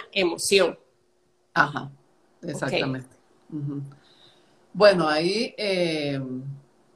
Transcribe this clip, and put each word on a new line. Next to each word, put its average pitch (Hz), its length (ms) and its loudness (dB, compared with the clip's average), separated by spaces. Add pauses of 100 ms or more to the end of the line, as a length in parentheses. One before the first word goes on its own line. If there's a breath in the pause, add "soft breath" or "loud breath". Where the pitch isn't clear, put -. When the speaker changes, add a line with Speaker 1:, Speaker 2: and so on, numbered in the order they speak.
(120)
Speaker 1:
emoción. 185 680 2 (760)
Speaker 2:
Ajá, 143 380 0 (520)
Speaker 1:
Ok. - 60 -8
Speaker 2:
exactamente. 139 680 -4 (360)
Ujú. 143 320 -6 (880 soft breath)
Bueno, 180 340 6
ahí, 175 500 0
eh, 165 600 -2 (760)